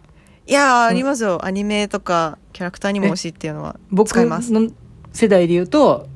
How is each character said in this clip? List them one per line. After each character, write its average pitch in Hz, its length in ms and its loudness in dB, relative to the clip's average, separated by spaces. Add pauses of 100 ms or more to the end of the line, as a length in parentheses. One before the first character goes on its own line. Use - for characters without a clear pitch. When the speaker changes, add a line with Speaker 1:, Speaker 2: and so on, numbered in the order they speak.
(460)
Speaker 1:
い - 60 -6
や 277 100 4
ー、 285 40 4
Speaker 2:
そ 269 80 4
の 240 140 4
Speaker 1:
あ 233 60 2
り 254 120 0
ま 277 100 0
す 226 80 -4
よ。 185 220 -2
ア 190 60 -6
ニ 196 120 -4
メ 208 240 -2
と 202 140 -6
か、 165 360 -2 (140)
キ - 100 -18
ャ 180 40 -8
ラ 180 60 -8
ク - 100 -20
タ 202 80 -2
ー - 20 -2
に 202 80 -2
も 196 80 2
推 190 80 0
し 180 140 -8
っ - 20 -14
て - 160 -12
い 156 40 -8
う - 20 -10
の 151 100 -12
は 151 140 -12
Speaker 2:
え、 - 40 -20 (100)
僕 208 180 4
Speaker 1:
使 233 120 2
い 240 40 4
ま 233 160 -2
す。 240 100 -6
Speaker 2:
の 220 160 2 (460)
世 226 160 2
代 180 180 4
で 170 60 0
言 175 100 2
う 175 40 -8
と、 240 480 2